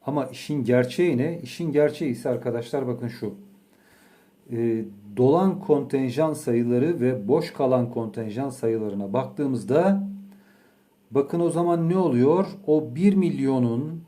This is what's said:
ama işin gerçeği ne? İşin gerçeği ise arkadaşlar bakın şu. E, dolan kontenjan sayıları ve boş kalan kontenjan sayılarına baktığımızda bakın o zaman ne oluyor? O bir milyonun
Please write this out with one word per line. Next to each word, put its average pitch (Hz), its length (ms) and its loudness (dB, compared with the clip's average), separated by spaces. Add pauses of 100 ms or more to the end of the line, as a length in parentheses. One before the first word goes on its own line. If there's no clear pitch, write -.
ama 139 200 -2
işin 143 380 -6
gerçeği 123 540 2
ne? 165 260 -2
İşin 165 280 -6
gerçeği 147 400 2
ise 123 180 -4
arkadaşlar 120 580 -4
bakın 123 200 -6
şu. 101 280 -8 (1160)
E, 113 340 -2 (320)
dolan 165 420 4
kontenjan 139 760 0
sayıları 123 680 0
ve 110 260 0
boş 160 260 0
kalan 127 380 2
kontenjan 113 580 -6
sayılarına 107 640 -2
baktığımızda 135 920 0 (1040)
bakın 139 280 0
o 170 100 2
zaman 170 400 0
ne 185 80 2
oluyor? 160 480 4 (220)
O 147 280 2
bir 190 200 4
milyonun 135 920 0